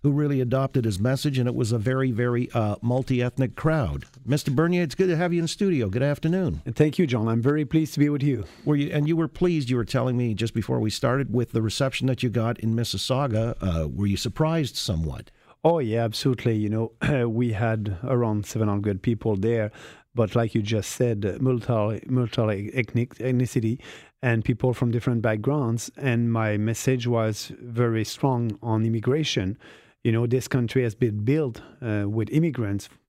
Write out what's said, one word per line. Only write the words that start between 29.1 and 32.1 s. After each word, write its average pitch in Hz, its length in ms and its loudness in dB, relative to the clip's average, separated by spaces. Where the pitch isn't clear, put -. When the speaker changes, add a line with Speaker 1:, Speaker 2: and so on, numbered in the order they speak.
Speaker 2:
You 117 80 4
know, 117 140 2
this 123 220 0
country 123 340 0
has 113 120 -2
been 107 300 0
built, 139 380 0
uh, 104 280 -2
with 107 220 -2